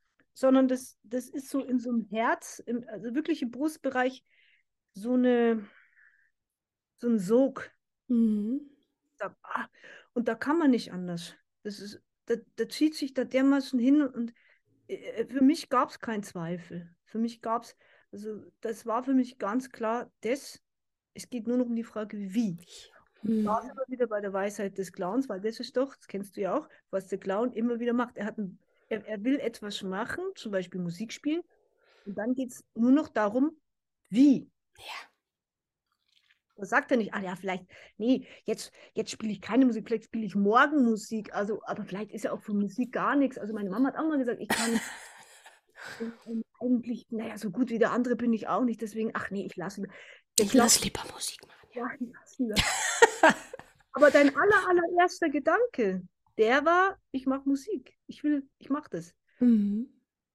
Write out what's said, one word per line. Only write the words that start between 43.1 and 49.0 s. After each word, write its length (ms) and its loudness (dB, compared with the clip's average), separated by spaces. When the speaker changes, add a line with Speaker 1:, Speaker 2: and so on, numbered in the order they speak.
Speaker 1:
nichts. 240 0
Also 160 -8
meine 160 -6
Mama 180 0
hat 80 -4
auch 120 -2
mal 100 0
gesagt, 220 -2
ich 80 -10
kann 320 0
Speaker 2:
<laughs> 1200 -18
Speaker 1:
ähm, 180 -8
eigentlich, 500 -2
naja, 280 -8
so 120 -6
gut 200 -2
wie 80 -2
der 140 4
andere 240 0
bin 160 0
ich 160 -2
auch 160 0
nicht, 160 -2
deswegen, 340 -6